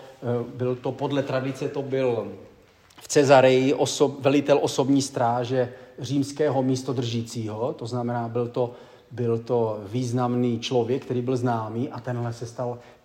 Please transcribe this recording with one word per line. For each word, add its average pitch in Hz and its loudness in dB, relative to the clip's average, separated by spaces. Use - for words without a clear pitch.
eh, 120 -4
byl 123 -2
to 127 -6
podle 139 -2
tradice, 135 -4
to 143 -6
byl 127 -2
v - -20
Cezareji 131 8
osob-, 139 0
velitel 143 4
osobní 139 2
stráže 123 0
římského 135 0
místodržícího, 117 -2
to - -10
znamená, 120 -4
byl 117 -2
to 120 -2
byl 117 0
to 113 0
významný 123 0
člověk, 123 0
který 127 -2
byl 127 -2
známý 117 -2
a 123 -10
tenhle 120 -6
se 117 -10
stal 120 -8